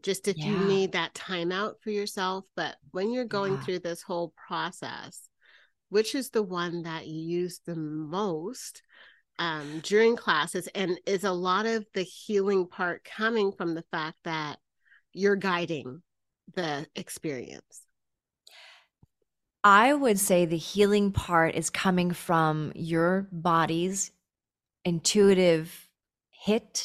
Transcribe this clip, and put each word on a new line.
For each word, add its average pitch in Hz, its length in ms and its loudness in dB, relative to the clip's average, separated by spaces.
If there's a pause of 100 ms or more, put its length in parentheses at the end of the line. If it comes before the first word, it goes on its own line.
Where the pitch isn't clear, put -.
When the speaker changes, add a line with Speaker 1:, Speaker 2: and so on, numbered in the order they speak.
Speaker 1:
just 190 240 -4
if 190 100 -2
you 196 160 -2
Speaker 2:
Yeah. 196 140 2
Speaker 1:
need 190 260 2
that 170 220 -2
time 175 360 -4
out 196 300 -6
for - 80 -8
yourself. 196 560 -4 (100)
But 165 220 -6 (140)
when 190 200 -2
you're 254 140 -2
going 196 300 -2
Speaker 2:
Yeah. - 80 -8
Speaker 1:
through 185 160 -4
this 175 240 -8
whole 170 260 -6 (180)
process, - 800 -10 (600)
which 220 260 0
is 269 140 -4
the 220 140 0
one 175 400 -4
that 160 240 -10
you 156 140 -8
use 175 380 -4
the 175 160 -10
most, 160 1080 -6 (560)
um, 156 420 -4
during 220 340 4
classes? 170 600 -2
And 180 300 -2
is 190 180 0
a 202 80 0
lot 185 340 0
of 226 280 -2
the 190 100 -4
healing 196 640 0
part 180 360 -6
coming 214 500 -2
from 170 220 -4
the 165 160 -8
fact 160 320 -6
that 156 360 -6 (540)
you're 202 220 2
guiding 170 680 -4 (500)
the 156 420 -4
experience? 123 880 -12 (1800)
Speaker 2:
I 208 300 8
would 262 260 4
say 180 260 4
the 165 120 0
healing 202 540 4
part 170 440 2
is 165 140 -4
coming 180 440 2
from 156 600 0
your 170 560 0
body's 170 800 0 (760)
intuitive 175 1040 4 (400)
hit - 440 -2 (120)